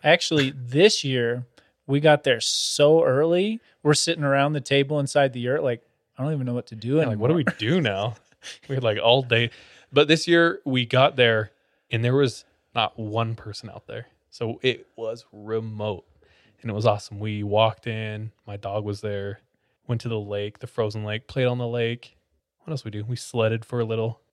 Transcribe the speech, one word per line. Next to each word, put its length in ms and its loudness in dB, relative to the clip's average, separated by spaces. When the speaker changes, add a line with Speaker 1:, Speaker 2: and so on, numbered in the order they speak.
Speaker 1:
Actually, 520 2
this 500 2
year, 420 -2
we 140 0
got 240 6
there 180 2
so 600 2
early. 580 0
We're 120 4
sitting 300 -2
around 280 2
the 80 -2
table 400 0
inside 320 2
the 80 -8
yurt, 220 -2
like, 200 -2
"I 40 -4
don't 120 -2
even 100 -4
know 100 -4
what 120 -6
to 80 -18
do 140 -10
Speaker 2:
Yeah, 80 -2
like, 100 2
Speaker 1:
anymore." 160 -2
Speaker 2:
what 60 2
do 60 4
we 100 0
do 240 0
now? 400 -2
<laughs> 480 -20
We 60 -6
had, 100 -4
like, 180 0
all 200 6
day. 280 0
But 160 6
this 220 2
year, 380 4
we 180 0
got 320 4
there, 360 2
and 140 0
there 100 2
was 300 0
not 240 -2
one 380 -4
person 340 -16
out 160 -18
there. 220 -14
So 320 -8
it 340 -2
was 360 -10
remote, 720 -8
and 100 -8
it 40 -4
was 120 -4
awesome. 340 -2
We 240 -6
walked 420 0
in. 460 -8
My 100 -12
dog 280 -6
was 160 -6
there. 400 -8
Went 140 -2
to 80 -8
the 100 -4
lake, 400 -8
the 80 -16
frozen 380 -4
lake, 240 -8
played 180 0
on 120 0
the 100 -6
lake. 480 -4
What 80 -10
else 120 -8
we 60 -10
do? 140 -8
We 120 -6
sledded 480 -2
for 160 -6
a 40 0
little. 360 -4